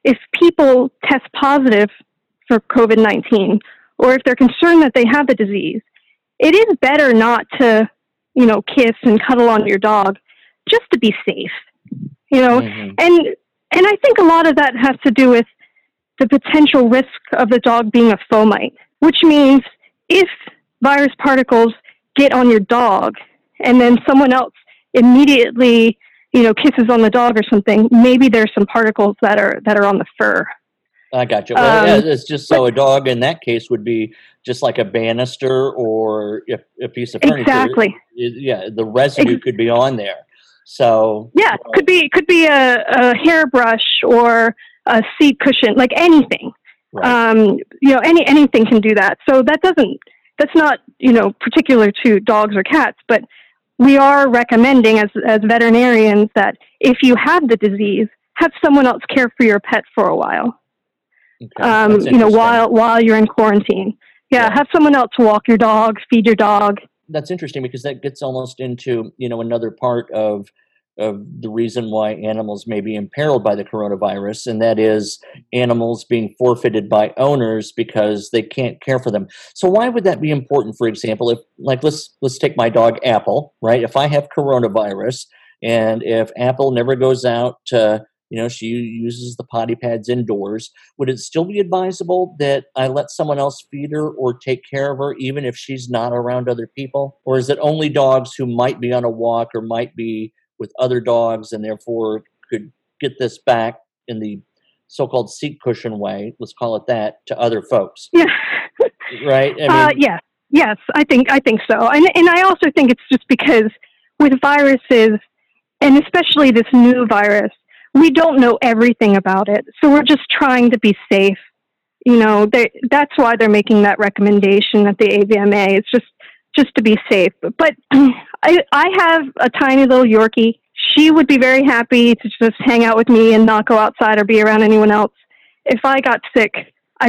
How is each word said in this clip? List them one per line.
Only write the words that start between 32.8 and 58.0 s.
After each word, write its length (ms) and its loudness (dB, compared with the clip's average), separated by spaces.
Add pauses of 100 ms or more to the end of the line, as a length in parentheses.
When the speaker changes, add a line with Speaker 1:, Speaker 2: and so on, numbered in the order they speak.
Speaker 2:
in 120 -4
that 200 -4
case 300 -6
would 140 -4
be 280 -6 (320)
just 180 -8
like 160 -2
a 60 -2
banister 880 -4
or 800 -6
a, 80 -6 (260)
a 40 -12
piece 260 -12
of 80 -6
furniture. 200 0
Speaker 1:
Exactly. 520 -2 (220)
Speaker 2:
It, 200 -8
yeah, 280 -6 (100)
the 100 -6
residue 520 -2
Speaker 1:
Ex- 80 -14
Speaker 2:
could 120 -6
be 140 -2
on 260 0
there. 200 -10 (480)
So 680 -2
Speaker 1:
Yeah, 200 0
it 60 -12 (140)
could 120 0
be, 180 2
it 80 -8
could 140 -2
be 200 2
a, 440 2
a 260 2
hairbrush 880 0
or 500 2 (320)
a 160 0 (180)
seat 200 2
cushion, 360 0
like 200 0
anything. 560 2 (400)
Speaker 2:
Right. 380 0
Speaker 1:
Um, 280 2 (220)
you 140 4
know, 100 2
any, 220 2
anything 400 4
can 140 2
do 160 0
that. 220 0 (100)
So 140 4
that 200 0
doesn't, 360 0 (400)
that's 180 -2
not, 240 2 (180)
you 140 2
know, 280 2
particular 520 2 (120)
to 160 4
dogs 360 -2
or 80 -2
cats, 340 -2 (100)
but 140 0 (560)
we 180 6
are 320 4
recommending 680 2
as, 120 -2 (160)
as 180 2
veterinarians 920 2
that 220 -2 (240)
if 220 2
you 140 4
have 320 0
the 80 2
disease, 520 -2 (260)